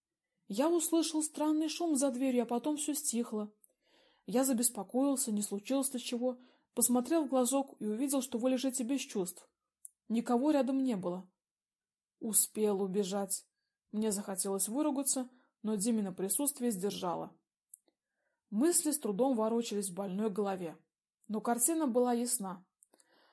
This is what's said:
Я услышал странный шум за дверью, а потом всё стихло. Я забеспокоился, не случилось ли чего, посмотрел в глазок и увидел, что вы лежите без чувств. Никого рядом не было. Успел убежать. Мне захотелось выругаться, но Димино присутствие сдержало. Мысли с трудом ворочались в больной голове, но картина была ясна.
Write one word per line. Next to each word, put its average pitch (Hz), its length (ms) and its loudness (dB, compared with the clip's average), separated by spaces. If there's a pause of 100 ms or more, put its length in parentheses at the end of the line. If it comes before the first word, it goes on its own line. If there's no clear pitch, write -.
(480)
Я 262 220 2
услышал 320 520 2
странный 311 460 0
шум 320 280 0
за 269 140 2
дверью, 247 340 2
а - 20 -2
потом 240 300 0
всё 302 180 -4
стихло. 220 580 -4 (720)
Я 240 180 2
забеспокоился, 247 880 0
не 208 100 0
случилось 262 500 -2
ли 247 80 -6
чего, 247 380 -4 (340)
посмотрел 247 520 2
в 262 40 -4
глазок 262 520 0
и 214 60 -6
увидел, 262 360 0
что 240 160 -6
вы 254 120 2
лежите 254 340 0
без 254 160 -2
чувств. - 480 -6 (600)
Никого 240 420 2
рядом 269 320 2
не 254 140 0
было. 180 320 -4 (920)
Успел 208 600 2
убежать. 196 640 -2 (480)
Мне 214 200 0
захотелось 196 560 -2
выругаться, 269 600 -2 (340)
но 220 120 -2
Димино 208 380 0
присутствие 240 580 -2
сдержало. 180 640 -4 (1120)
Мысли 302 420 2
с - 60 0
трудом 233 360 0
ворочались 220 560 0
в 175 40 -10
больной 196 360 -2
голове, 185 480 -4 (480)
но 208 140 -4
картина 285 480 2
была 247 240 4
ясна. 233 520 -2 (680)